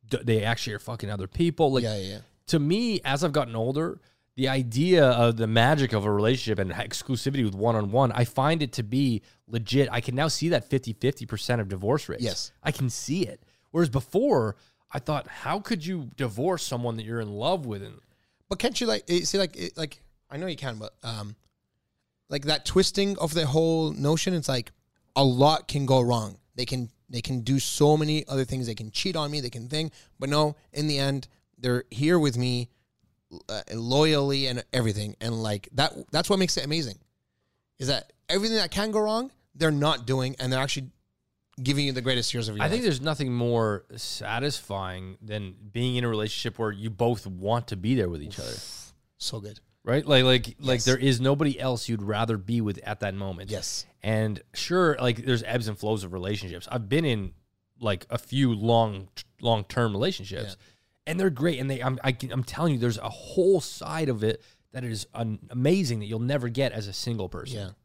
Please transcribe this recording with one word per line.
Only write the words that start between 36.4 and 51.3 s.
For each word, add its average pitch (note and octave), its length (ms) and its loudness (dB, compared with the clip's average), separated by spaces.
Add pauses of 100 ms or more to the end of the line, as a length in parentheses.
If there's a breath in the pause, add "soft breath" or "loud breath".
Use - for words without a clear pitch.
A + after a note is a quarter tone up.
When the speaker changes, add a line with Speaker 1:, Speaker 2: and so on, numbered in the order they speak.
Speaker 2:
it - 80 -4
amazing, C#3+ 340 -4 (800)
is C3 100 -4
that C3 240 -4 (160)
everything G#3+ 280 0
that F3+ 140 0
can G#3 200 -2
go G#3+ 100 2
wrong, A3 300 0 (240)
they're D#3 160 2
not C#3+ 360 2
doing, C3 320 0
and B2+ 140 -2
they're C3 80 2
actually C3+ 280 -4 (760)
giving C#3 240 2
you C3+ 60 0
the B2+ 80 -2
greatest B2 320 0
years A2+ 160 -2
of G#2 80 -6
your A2+ 80 0
Speaker 1:
I D3 40 2
think A3+ 120 0
Speaker 2:
life. B3 40 -4
Speaker 1:
there's D3 160 2
nothing D3 340 -2
more A#2 500 2 (120)
satisfying G2 1300 -6
than G#2 320 -8 (180)
being B2 240 0
in B2 80 0
a A#2+ 40 2
relationship A2 500 -2
where A2 120 -2
you G#2 200 -6
both A#2 360 0
want G2 420 -2
to G#2+ 80 -6
be G#2 180 0
there G2+ 140 2
with D#2 140 -6
each - 160 -10
other. A#1 160 -10 (640)
Speaker 2:
So - 220 -6
good. G#2 180 -16 (260)
Speaker 1:
Right? C#3 220 0
Like, C3+ 180 6
like, B2+ 220 6 (140)
like B2+ 160 2
Speaker 2:
Yes. A#2 80 -2
Speaker 1:
there B2+ 140 4
is B2+ 220 4
nobody C#3+ 380 2